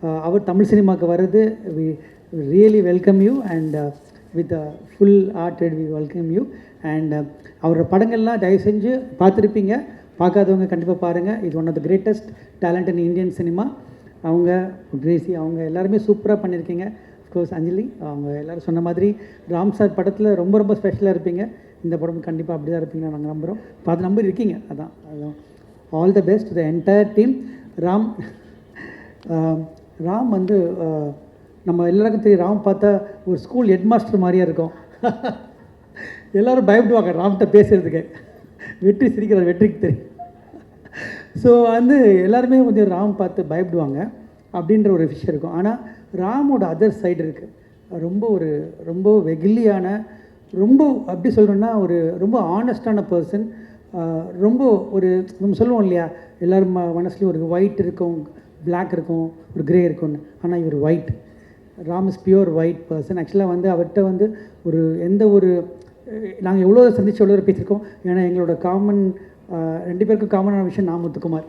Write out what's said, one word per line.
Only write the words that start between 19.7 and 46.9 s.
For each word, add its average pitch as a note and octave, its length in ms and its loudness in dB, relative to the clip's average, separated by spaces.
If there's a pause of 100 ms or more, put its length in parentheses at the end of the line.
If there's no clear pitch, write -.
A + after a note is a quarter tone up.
சார் G#3 200 0
படத்துல G3+ 440 0
ரொம்ப F#3+ 240 2
ரொம்ப G#3 160 2
ஸ்பெஷலா G3 420 0
இருப்பீங்க. F3 340 -4 (340)
இந்த E3+ 120 -2
படம் E3 240 -6
கண்டிப்பா D#3+ 340 -6
அப்படி D3+ 180 -6
தான் E3 100 -4
இருப்பீங்கன்னு D#3+ 360 -8
நாங்க D3+ 140 -8
நம்புறோம். E3 240 -8 (280)
பார்த்து E3+ 200 -2
நம்பி G3+ 180 0
இருக்கீங்க. G3 320 -2
அதான், D3+ 340 -14
அதான். D3+ 460 -14 (580)
All F3 220 2
the G3 80 4
best F#3 160 2
to G#3 180 -6
the D#3+ 140 -2
entire G3 380 2
team. B3 320 2 (400)
ராம், G#3 340 -2 (1160)
ஆ, D#3+ 260 0 (500)
ராம் A3+ 220 -2
வந்து, F#3 520 0
ஆ, D#3+ 220 -4 (600)
நம்ம F3 220 2
எல்லாருக்கும் G#3 360 2
தெரியும், F#3+ 280 4
ராம் G#3 180 0
பார்த்தா G3+ 340 2 (240)
ஒரு F3+ 120 0
ஸ்கூல் B3 300 -2
ஹெட்மாஸ்டர் G#3 500 2
மாதிரியே F3+ 240 2
இருக்கும். E3 280 -2 (320)
<laughs> - 480 -6 (840)
எல்லாரும் A#3+ 340 2
பயப்படுவாங்க G3+ 560 4
ராம்கிட்ட G3 300 2
பேசுறதுக்கு. F3+ 540 4 (760)
வெற்றி G3+ 260 4
சிரிக்கிறார், G#3 380 2
வெற்றிக்கு F#3 360 2
தெரியும். D3+ 300 -4 (1200)
So A#3+ 280 4
வந்து A#3 600 4
எல்லாருமே B3 380 2
வந்து G#3+ 260 4
ராம் G3 300 -2
பார்த்து F#3+ 260 -4
பயப்படுவாங்க E3 680 -4 (420)
அப்படின்ற G3+ 380 2
ஒரு E3 160 2
விஷயம் C#3+ 220 -6
இருக்கும். D#3+ 240 -6
ஆனா G3 280 -2 (360)
ராமோட B3 460 0
அதர் F3 400 0